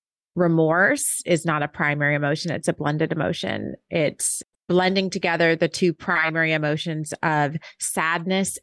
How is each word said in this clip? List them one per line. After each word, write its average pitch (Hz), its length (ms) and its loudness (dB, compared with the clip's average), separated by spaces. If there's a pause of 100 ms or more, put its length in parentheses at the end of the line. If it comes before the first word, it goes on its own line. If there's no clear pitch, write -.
(360)
Remorse 170 880 2
is 170 220 0
not 151 160 0
a 147 60 -2
primary 147 480 0
emotion. 147 340 -2
It's - 180 -4
a 165 40 2
blended 156 400 -2
emotion. 120 640 -4 (140)
It's - 540 -2 (260)
blending 185 420 2
together 170 440 2
the 165 140 2
two 175 240 2
primary 160 600 0
emotions 156 720 -2
of 151 340 2 (220)
sadness 175 840 -2